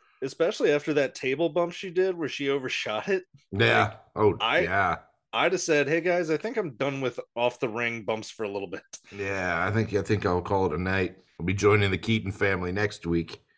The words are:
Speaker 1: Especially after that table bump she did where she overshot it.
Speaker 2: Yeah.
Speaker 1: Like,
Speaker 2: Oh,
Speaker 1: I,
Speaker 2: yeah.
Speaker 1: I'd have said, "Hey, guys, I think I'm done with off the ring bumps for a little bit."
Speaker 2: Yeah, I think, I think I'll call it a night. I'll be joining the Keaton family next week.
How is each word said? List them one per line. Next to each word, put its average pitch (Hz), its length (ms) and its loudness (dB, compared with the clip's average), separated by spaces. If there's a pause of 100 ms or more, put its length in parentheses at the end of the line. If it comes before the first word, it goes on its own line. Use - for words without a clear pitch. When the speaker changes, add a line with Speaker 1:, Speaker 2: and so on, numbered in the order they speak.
(220)
Speaker 1:
Especially 165 500 2
after 147 220 2
that 139 200 2
table 135 360 0
bump 170 220 0
she 190 180 -10
did 185 260 0
where 160 120 -4
she 139 200 -6
overshot 127 600 -4
it. 190 160 -2 (280)
Speaker 2:
Yeah. 113 320 4
Speaker 1:
Like, 104 140 -6 (180)
Speaker 2:
Oh, 104 240 4
Speaker 1:
I, 117 200 2
Speaker 2:
yeah. 92 360 2 (360)
Speaker 1:
I'd 143 200 2
have 170 80 0
said, 147 260 2
"Hey, 160 140 2
guys, 175 300 0
I 156 80 2
think 226 180 -6
I'm 170 200 -4
done 135 260 -2
with 123 180 -2 (140)
off 120 260 0
the 127 80 -2
ring 117 360 -4
bumps 110 260 -4
for - 140 -8
a 104 40 -2
little 98 220 -6
bit." - 100 -10 (340)
Speaker 2:
Yeah, 95 520 -2
I 101 40 0
think, 107 220 0
I 98 80 2
think 101 240 0
I'll 90 160 2
call 95 260 0
it 80 60 -2
a 85 100 -2
night. 95 340 -2 (220)
I'll 78 60 -6
be 92 80 0
joining 101 380 4
the 95 80 0
Keaton 107 340 0
family 92 400 0
next 104 340 -2
week. 85 360 -2 (160)